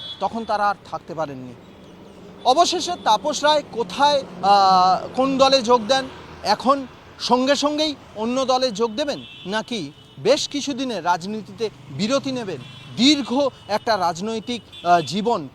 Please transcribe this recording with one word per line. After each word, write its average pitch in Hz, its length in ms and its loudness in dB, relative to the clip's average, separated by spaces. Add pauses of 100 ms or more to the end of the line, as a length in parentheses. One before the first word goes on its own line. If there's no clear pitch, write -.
(200)
তখন 214 260 -4
তারা 208 240 0
আর 196 60 -2 (160)
থাকতে 160 220 -10
পারেননি। 135 400 -8 (920)
অবশেষে 320 460 2 (120)
তাপস 277 400 0
রায় 294 280 4
কোথায়, 269 520 0 (200)
আহ, 190 720 6
কোন 262 220 0
দলে 269 240 6
যোগ 233 260 2
দেন, 262 180 2 (380)
এখন 254 440 0 (320)
সঙ্গে 254 360 2
সঙ্গেই 302 400 -2 (200)
অন্য 247 300 -2
দলে 254 260 0
যোগ 214 240 -4
দেবেন, 247 280 -4 (220)
নাকি 196 460 -6 (280)
বেশ 226 280 2
কিছুদিনের 254 580 -6
রাজনীতিতে 196 640 -4 (200)
বিরতি 226 420 -2
নেবেন, 214 260 -6 (400)
দীর্ঘ 262 500 2 (200)
একটা 214 300 0
রাজনৈতিক, 202 640 -4 (240)
আহ, 175 160 6
জীবন 185 540 -2